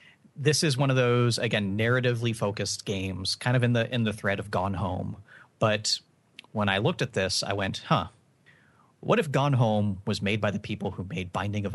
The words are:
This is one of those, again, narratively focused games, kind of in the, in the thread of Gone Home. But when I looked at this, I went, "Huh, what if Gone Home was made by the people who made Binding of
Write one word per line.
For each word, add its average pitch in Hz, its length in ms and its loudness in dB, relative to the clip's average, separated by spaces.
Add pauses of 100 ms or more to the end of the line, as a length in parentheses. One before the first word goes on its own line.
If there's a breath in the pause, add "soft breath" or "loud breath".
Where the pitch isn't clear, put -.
(360 loud breath)
This 143 260 2
is 147 160 2
one 139 120 2
of 131 80 4
those, 120 400 4
again, 104 400 0
narratively 120 580 2
focused 104 480 -4
games, 95 520 -4
kind 123 200 0
of 123 80 4
in 120 80 4
the, 117 220 0
in 120 100 0
the 107 100 0
thread 101 260 -2
of 104 120 -10
Gone 98 220 -2
Home. 92 420 -4 (440 loud breath)
But 110 400 0 (520)
when 104 160 0
I 98 120 2
looked 147 220 0
at - 120 -2
this, 95 280 0
I 95 120 -4
went, 98 340 -4
"Huh, 101 200 2 (920 soft breath)
what 214 200 2
if 160 120 -2
Gone 139 220 2
Home 104 520 2
was 107 160 -2
made 104 200 0
by 107 100 2
the 107 80 -6
people 101 320 -6
who - 180 -8
made 92 220 -6
Binding 101 340 -4
of 101 100 -4